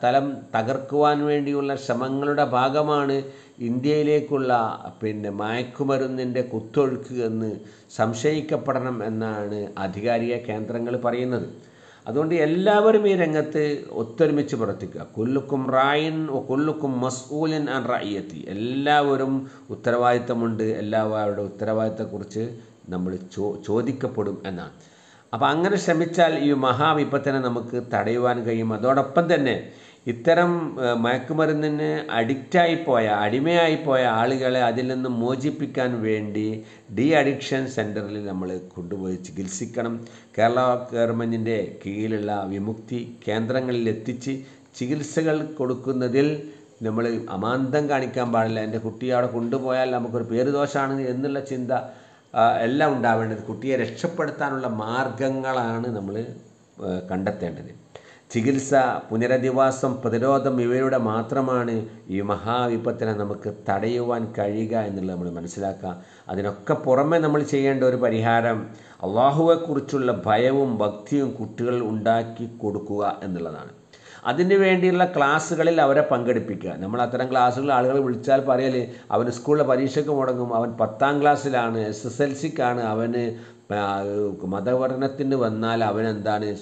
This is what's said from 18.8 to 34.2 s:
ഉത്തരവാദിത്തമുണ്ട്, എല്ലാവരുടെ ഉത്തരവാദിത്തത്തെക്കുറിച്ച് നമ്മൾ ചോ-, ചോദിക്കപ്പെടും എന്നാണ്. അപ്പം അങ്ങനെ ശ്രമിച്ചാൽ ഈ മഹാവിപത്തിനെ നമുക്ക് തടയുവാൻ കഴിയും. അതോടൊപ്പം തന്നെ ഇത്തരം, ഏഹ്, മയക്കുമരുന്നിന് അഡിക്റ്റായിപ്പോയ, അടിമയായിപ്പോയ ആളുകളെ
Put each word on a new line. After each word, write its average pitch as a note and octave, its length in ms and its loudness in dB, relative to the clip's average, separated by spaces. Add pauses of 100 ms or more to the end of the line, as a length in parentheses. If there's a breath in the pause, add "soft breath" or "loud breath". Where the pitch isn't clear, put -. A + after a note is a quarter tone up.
ഉത്തരവാദിത്തമുണ്ട്, A#2+ 960 0
എല്ലാവരുടെ G#2+ 800 0
ഉത്തരവാദിത്തത്തെക്കുറിച്ച് G#2+ 1160 -4 (320 loud breath)
നമ്മൾ F2+ 260 -2
ചോ-, G2+ 500 -6
ചോദിക്കപ്പെടും A2 800 -2
എന്നാണ്. E2+ 260 -8 (640 loud breath)
അപ്പം A#2+ 140 2
അങ്ങനെ E3+ 280 2
ശ്രമിച്ചാൽ E3 640 2
ഈ C#3+ 140 4
മഹാവിപത്തിനെ C3+ 840 2
നമുക്ക് A#2+ 440 -2 (100)
തടയുവാൻ A#2+ 500 2
കഴിയും. A2+ 300 0
അതോടൊപ്പം C3+ 600 2
തന്നെ B2 360 0 (380 loud breath)
ഇത്തരം, E3 720 2
ഏഹ്, A#2+ 140 2
മയക്കുമരുന്നിന് D3+ 1160 0
അഡിക്റ്റായിപ്പോയ, C3+ 960 2
അടിമയായിപ്പോയ C3 1000 2
ആളുകളെ B2+ 580 2